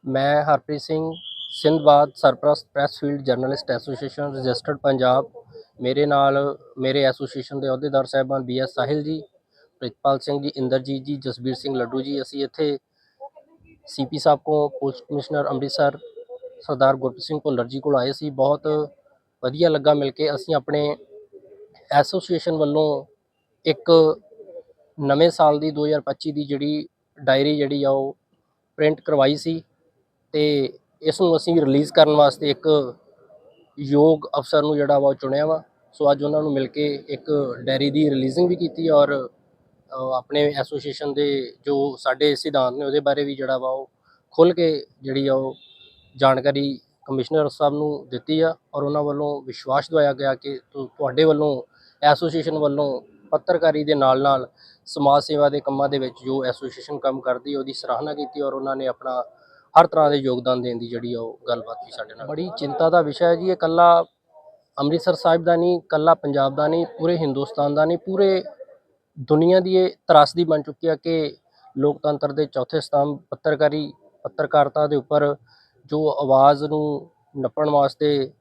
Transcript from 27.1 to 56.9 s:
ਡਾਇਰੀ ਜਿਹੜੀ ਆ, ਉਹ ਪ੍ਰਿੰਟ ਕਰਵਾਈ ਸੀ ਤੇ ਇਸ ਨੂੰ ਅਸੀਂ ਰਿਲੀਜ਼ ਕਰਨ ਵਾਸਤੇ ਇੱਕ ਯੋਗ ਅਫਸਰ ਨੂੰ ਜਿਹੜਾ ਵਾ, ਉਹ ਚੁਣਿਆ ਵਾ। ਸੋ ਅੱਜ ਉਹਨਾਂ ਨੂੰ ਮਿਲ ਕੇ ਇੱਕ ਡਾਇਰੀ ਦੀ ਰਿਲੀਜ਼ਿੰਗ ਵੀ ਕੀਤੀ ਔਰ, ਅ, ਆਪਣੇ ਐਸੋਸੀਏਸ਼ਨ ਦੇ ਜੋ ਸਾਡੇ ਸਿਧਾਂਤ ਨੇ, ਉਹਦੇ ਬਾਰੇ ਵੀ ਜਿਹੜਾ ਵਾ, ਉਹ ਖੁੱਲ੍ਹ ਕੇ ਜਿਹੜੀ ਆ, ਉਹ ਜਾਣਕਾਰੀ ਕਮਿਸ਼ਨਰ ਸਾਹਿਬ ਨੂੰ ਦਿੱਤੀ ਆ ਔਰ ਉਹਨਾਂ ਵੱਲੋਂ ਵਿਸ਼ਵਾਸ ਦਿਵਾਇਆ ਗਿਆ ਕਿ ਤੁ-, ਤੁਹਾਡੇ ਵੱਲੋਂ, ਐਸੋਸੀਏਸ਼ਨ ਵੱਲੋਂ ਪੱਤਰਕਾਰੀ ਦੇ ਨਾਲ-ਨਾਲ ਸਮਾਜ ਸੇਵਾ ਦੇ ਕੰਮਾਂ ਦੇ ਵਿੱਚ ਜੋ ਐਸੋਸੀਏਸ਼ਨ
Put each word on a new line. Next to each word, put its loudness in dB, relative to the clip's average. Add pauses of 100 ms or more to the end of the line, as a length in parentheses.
ਡਾਇਰੀ 2
ਜਿਹੜੀ -2
ਆ, 2
ਉਹ -2 (600)
ਪ੍ਰਿੰਟ 2
ਕਰਵਾਈ 2
ਸੀ -6 (680)
ਤੇ 0 (300)
ਇਸ -2
ਨੂੰ 4
ਅਸੀਂ 2
ਰਿਲੀਜ਼ 2
ਕਰਨ 6
ਵਾਸਤੇ 4
ਇੱਕ 0 (840)
ਯੋਗ 4 (120)
ਅਫਸਰ 0
ਨੂੰ -2
ਜਿਹੜਾ 2
ਵਾ, 2
ਉਹ 2
ਚੁਣਿਆ -4
ਵਾ। -2 (300)
ਸੋ 2
ਅੱਜ -2
ਉਹਨਾਂ 0
ਨੂੰ -2
ਮਿਲ -2
ਕੇ -4
ਇੱਕ -4 (100)
ਡਾਇਰੀ 0
ਦੀ 2
ਰਿਲੀਜ਼ਿੰਗ 0
ਵੀ 0
ਕੀਤੀ -4
ਔਰ, 4 (640)
ਅ, -14
ਆਪਣੇ -2
ਐਸੋਸੀਏਸ਼ਨ -6
ਦੇ -2 (140)
ਜੋ -2
ਸਾਡੇ 0
ਸਿਧਾਂਤ 0
ਨੇ, -6
ਉਹਦੇ 0
ਬਾਰੇ 0
ਵੀ -6
ਜਿਹੜਾ -4
ਵਾ, -4
ਉਹ -8 (400)
ਖੁੱਲ੍ਹ 6
ਕੇ 0 (160)
ਜਿਹੜੀ -2
ਆ, 2
ਉਹ -4 (600)
ਜਾਣਕਾਰੀ 2 (240)
ਕਮਿਸ਼ਨਰ -2
ਸਾਹਿਬ 0
ਨੂੰ -6
ਦਿੱਤੀ -4
ਆ 2 (200)
ਔਰ -2
ਉਹਨਾਂ -2
ਵੱਲੋਂ -4
ਵਿਸ਼ਵਾਸ -4
ਦਿਵਾਇਆ 4
ਗਿਆ -2
ਕਿ -10 (120)
ਤੁ-, -10
ਤੁਹਾਡੇ 0
ਵੱਲੋਂ, 2 (400)
ਐਸੋਸੀਏਸ਼ਨ 2
ਵੱਲੋਂ 0 (300)
ਪੱਤਰਕਾਰੀ 0
ਦੇ 0
ਨਾਲ-ਨਾਲ 2 (380)
ਸਮਾਜ 2
ਸੇਵਾ 0
ਦੇ -2
ਕੰਮਾਂ -2
ਦੇ -2
ਵਿੱਚ -6 (100)
ਜੋ -4
ਐਸੋਸੀਏਸ਼ਨ -8